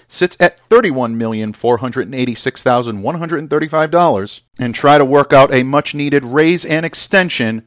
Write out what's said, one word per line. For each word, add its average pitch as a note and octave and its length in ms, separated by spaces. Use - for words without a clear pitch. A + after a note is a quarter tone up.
sits - 320
at F3 200
thirty-one C3 580
million A2 360
four A#2+ 240
hundred A#2+ 300
and C3 80
eighty-six B2 460
thousand A#2+ 420
one D3 120
hundred E3 240
and D3+ 100
thirty-five D#3 420
dollars, D3 500
and A#2+ 160
try D3 220
to D3 80
work C#3+ 280
out C#3 200
a B2+ 100
much-needed C#3+ 640
raise D#3 400
and D#3+ 200
extension B2+ 800